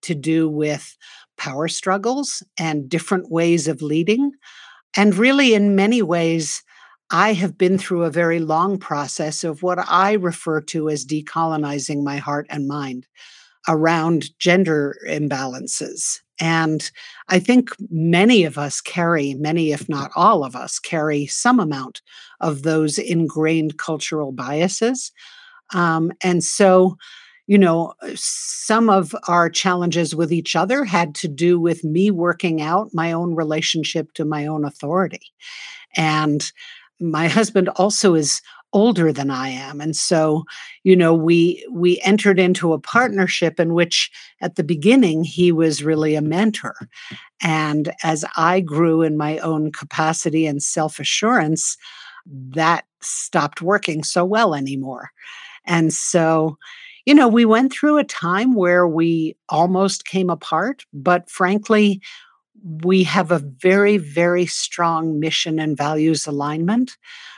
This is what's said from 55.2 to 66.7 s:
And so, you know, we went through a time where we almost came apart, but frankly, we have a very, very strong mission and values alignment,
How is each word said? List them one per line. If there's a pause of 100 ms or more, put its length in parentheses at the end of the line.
And
so, (480)
you
know,
we
went
through
a
time
where
we (120)
almost
came
apart,
but
frankly, (800)
we
have
a
very,
very
strong
mission
and
values
alignment, (420)